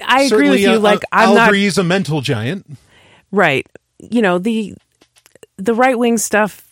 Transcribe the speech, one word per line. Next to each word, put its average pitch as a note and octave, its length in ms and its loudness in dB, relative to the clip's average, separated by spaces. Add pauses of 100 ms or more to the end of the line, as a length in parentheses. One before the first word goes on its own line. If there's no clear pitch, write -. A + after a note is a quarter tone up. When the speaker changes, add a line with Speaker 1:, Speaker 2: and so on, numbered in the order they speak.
Speaker 1:
I C4 180 0
agree C#4 280 2
with - 100 2
Speaker 2:
Certainly, - 20 0
Speaker 1:
you. A#3 120 2
Speaker 2:
uh, A3+ 40 2
Speaker 1:
Like, G#3 260 0
Speaker 2:
uh, - 80 -10
Speaker 1:
I'm G#3+ 180 2
Speaker 2:
Al - 40 4
Speaker 1:
not A3+ 160 4
Speaker 2:
Gree's G3 280 0
a G3 60 0
mental E3 360 -2
giant. B2+ 440 -6 (680)
Speaker 1:
Right. E3+ 340 0 (320)
You A#3 240 -4
know, F3+ 160 2
the, A3 360 -4 (840)
the A3 180 -2
right-wing A#3+ 440 0
stuff G#3 540 -2